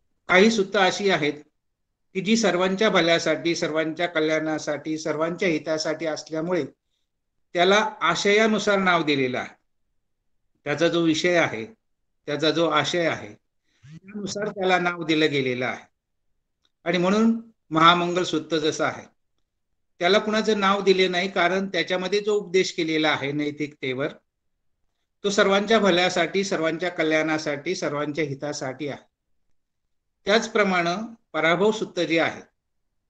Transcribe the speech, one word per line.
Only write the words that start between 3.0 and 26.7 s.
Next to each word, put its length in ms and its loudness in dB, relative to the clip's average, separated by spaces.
सर्वांच्या 520 -2
कल्याणासाठी, 880 -2
सर्वांच्या 520 -2
हितासाठी 560 -2
असल्यामुळे 600 -4
त्याला 360 4
आशयानुसार 760 2
नाव 240 2
दिलेलं 360 0
आहे. 160 -12
त्याचा 240 0
जो 140 0
विषय 340 2
आहे, 300 0
त्याचा 260 0
जो 180 2
आशय 360 0
आहे, 220 -4
त्यानुसार 1200 -12
त्याला 320 0
नाव 240 -4
दिलं 280 2
गेलेलं 340 -2
आहे. 200 -8
आणि 140 0
म्हणून 440 2
महामंगल 540 4
सुत्त 320 -4
जसं 300 -2
आहे, 360 -8
त्याला 180 4
कुणाचं 400 -2
नाव 220 2
दिले 260 4
नाही, 220 -2
कारण 380 0
त्याच्यामध्ये 520 -2
जो 160 0
उपदेश 360 0
केलेला 380 0
आहे 220 -2
नैतिकतेवर, 760 -6
तो 60 -2
सर्वांच्या 500 4
भल्यासाठी, 640 2
सर्वांच्या 460 -2